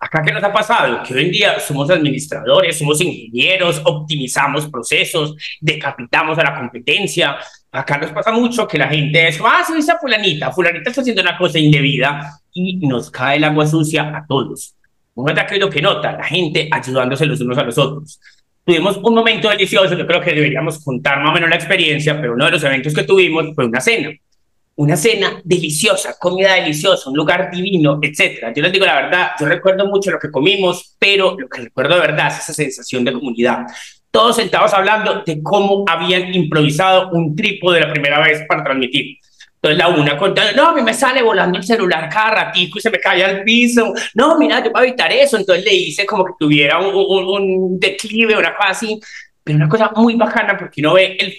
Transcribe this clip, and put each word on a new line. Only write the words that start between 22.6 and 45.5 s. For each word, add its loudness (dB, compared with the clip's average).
eventos -2
que 0
tuvimos 2
fue 0
una -2
cena. 0
Una 0
cena 0
deliciosa, -2
comida 2
deliciosa, 0
un -4
lugar 0
divino, 2
etcétera. -2
Yo 0
les 2
digo 2
la 4
verdad, 0
yo -2
recuerdo 2
mucho 0
lo -2
que -8
comimos, 0
pero 2
lo -10
que -14
recuerdo 0
de 4
verdad 0
es -6
esa -10
sensación -4
de 0
comunidad. -2
Todos 4
sentados 2
hablando 0
de -4
cómo 0
habían 0
improvisado 2
un 0
trípode 2
la 0
primera 0
vez 2
para 0
transmitir. -4
Entonces 0
la 4
una 2
contando, 0
"No, 6
a 4
mí 0
me 0
sale 0
volando 2
el -8
celular 0
cada 0
ratico -2
y -8
se 0
me 0
cae 2
al 0
piso. 4
No, 4
mira, 2
yo 0
para 4
evitar 0
eso". 4
Entonces 2